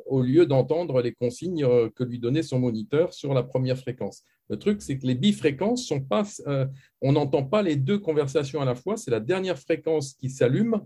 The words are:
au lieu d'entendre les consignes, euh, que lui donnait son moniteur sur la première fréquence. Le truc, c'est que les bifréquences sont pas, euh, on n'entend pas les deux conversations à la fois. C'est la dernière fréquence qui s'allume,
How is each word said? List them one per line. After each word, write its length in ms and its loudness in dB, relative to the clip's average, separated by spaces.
au 160 0
lieu 240 4
d'entendre 560 2
les 100 -2
consignes, 540 -4
euh, 280 4
que 120 -4
lui 140 -8
donnait 240 0
son 160 -2
moniteur 540 0
sur 200 -6
la 100 2
première 340 -2
fréquence. 460 -8
Le 100 -6
truc, 260 -2
c'est 160 -6
que 80 -4
les 80 2
bifréquences 720 0
sont 140 -2
pas, 220 0
euh, 220 0
on 120 4
n'entend 300 2
pas 200 0
les 120 2
deux 220 2
conversations 640 -2
à 40 0
la 100 0
fois. 200 -6
C'est 140 -10
la 100 0
dernière 380 -2
fréquence 560 -2
qui 160 -8
s'allume, 560 2